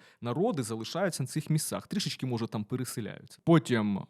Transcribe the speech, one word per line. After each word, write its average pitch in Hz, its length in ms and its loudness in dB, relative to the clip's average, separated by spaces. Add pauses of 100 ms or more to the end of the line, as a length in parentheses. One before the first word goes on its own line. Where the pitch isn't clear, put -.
(200)
народи 135 420 0
залишаються 117 600 -4
на 127 40 -2
цих - 240 -6
місцях, 151 360 0
трішечки, - 400 -4
може, 117 200 -2
там 107 180 -6
переселяються. - 800 -8
Потім 113 640 6